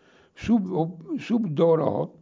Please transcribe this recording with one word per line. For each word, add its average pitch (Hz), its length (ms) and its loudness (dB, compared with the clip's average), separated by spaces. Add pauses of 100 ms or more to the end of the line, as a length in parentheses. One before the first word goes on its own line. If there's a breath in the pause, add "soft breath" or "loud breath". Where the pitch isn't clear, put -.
(340 soft breath)
sub-, 185 840 -2
subdolò 165 1040 0